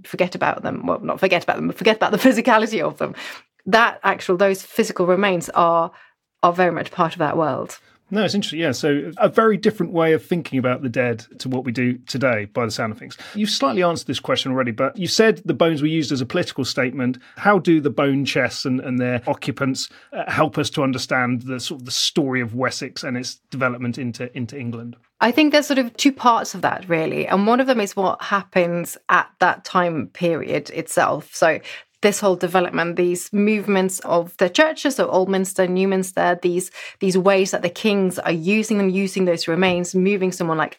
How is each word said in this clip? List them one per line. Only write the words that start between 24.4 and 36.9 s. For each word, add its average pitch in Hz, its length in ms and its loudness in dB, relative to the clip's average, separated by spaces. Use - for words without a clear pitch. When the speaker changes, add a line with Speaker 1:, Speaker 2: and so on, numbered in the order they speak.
Speaker 2:
England? 117 360 -10
Speaker 1:
I 233 120 4
think 302 200 4
there's 294 140 4
sort 269 140 0
of 240 180 -2
two 277 140 4
parts 233 420 2
of 180 80 -10
that, 165 260 -2
really. 160 380 0
And 202 220 2
one 247 140 4
of 262 40 -2
them 254 140 2
is 202 160 -4
what 185 260 -2
happens 175 720 -2
at 175 300 4
that - 260 2
time 170 440 0
period 160 600 -2
itself. - 640 -2
So 160 280 2
this 202 160 2
whole 190 160 2
development, 175 600 0
these 180 380 -2
movements 202 680 2
of 170 360 -2
the 180 120 2
churches, 302 480 0
so 175 120 0
Old 185 200 2
Minster, 190 360 0
New 185 220 2
Minster, 185 560 0
these, 180 260 -2